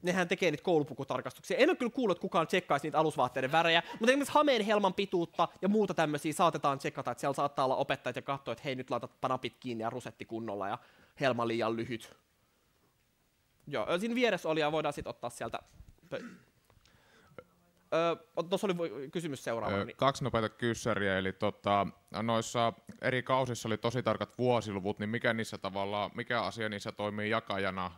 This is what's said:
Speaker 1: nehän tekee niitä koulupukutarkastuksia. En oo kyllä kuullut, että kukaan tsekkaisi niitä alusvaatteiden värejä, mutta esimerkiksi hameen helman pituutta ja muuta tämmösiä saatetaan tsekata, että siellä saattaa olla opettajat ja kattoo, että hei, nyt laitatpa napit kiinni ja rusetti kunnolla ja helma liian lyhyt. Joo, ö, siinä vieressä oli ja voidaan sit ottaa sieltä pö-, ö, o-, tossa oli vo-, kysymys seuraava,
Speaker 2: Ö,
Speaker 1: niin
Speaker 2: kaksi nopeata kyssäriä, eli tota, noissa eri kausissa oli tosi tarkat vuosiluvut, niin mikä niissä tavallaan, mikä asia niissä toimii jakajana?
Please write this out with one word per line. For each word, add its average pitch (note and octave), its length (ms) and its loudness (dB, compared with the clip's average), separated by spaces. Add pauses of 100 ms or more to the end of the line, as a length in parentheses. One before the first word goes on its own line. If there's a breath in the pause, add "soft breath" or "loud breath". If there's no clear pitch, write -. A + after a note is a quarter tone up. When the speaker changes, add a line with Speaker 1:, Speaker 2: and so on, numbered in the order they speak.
Speaker 1:
nehän F3+ 260 0
tekee F3+ 220 2
niitä D3 140 -4
koulupukutarkastuksia. C#3 920 0
En D4+ 140 6
oo - 60 2
kyllä A#3+ 140 -2
kuullut, G#3 260 0
että - 60 -10
kukaan F3 240 0
tsekkaisi D#3+ 400 0
niitä C#3+ 120 2
alusvaatteiden C#3 540 2
värejä, E3 380 4
mutta - 200 -2
esimerkiksi C#4 240 2
hameen C#4+ 300 6
helman G#3 300 2
pituutta F3 540 0 (140)
ja - 60 2
muuta G3+ 260 2
tämmösiä D3+ 380 0
saatetaan D3 460 2
tsekata, C#3 320 -6
että A#2+ 100 -8
siellä C#3 140 0
saattaa C#3+ 300 0
olla C3 120 2
opettajat C3 400 -2
ja C3 60 -6
kattoo, C3+ 300 -6
että A2+ 120 -8
hei, C#3 100 -4
nyt B2+ 160 -8
laitatpa B2 380 -4
napit B2 320 -4
kiinni A#2 240 -6
ja A2+ 60 -2
rusetti A#2 340 -10
kunnolla G#2 440 -6
ja A2+ 100 -4 (420 soft breath)
helma A#2+ 280 2
liian A2+ 280 0
lyhyt. A2+ 400 -8 (1500)
Joo, C#3+ 240 -4
ö, F3 80 2
siinä A3+ 160 -2
vieressä A3 340 0
oli D#3 120 2
ja D3+ 120 2
voidaan D3+ 200 0
sit - 140 -10
ottaa A#2+ 240 -8
sieltä - 280 -8 (500)
pö-, - 140 -8 (1700 soft breath)
ö, E3 220 2 (200)
o-, E3+ 60 0
tossa F#3+ 240 0
oli F3 120 2
vo-, C#3+ 340 -6
kysymys D#3+ 320 -6
seuraava, G#2+ 320 -2
Speaker 2:
Ö, G2+ 80 0
Speaker 1:
niin A#2 120 -10
Speaker 2:
kaksi C3+ 280 2
nopeata A2+ 240 2
kyssäriä, G2+ 680 0
eli F#2+ 140 0
tota, G2+ 540 0 (360)
noissa A#2 500 0 (280)
eri B2+ 220 0
kausissa B2+ 460 0
oli G#2+ 100 0
tosi B2 240 0
tarkat G#2 360 -2
vuosiluvut, G#2 600 0
niin G#2+ 120 -4
mikä A#2 220 0
niissä A2 260 -4
tavallaan, G2 560 -4
mikä A#2+ 280 -2
asia G#2 260 -4
niissä G#2 240 -8
toimii G#2+ 380 -4
jakajana? F#2+ 680 -2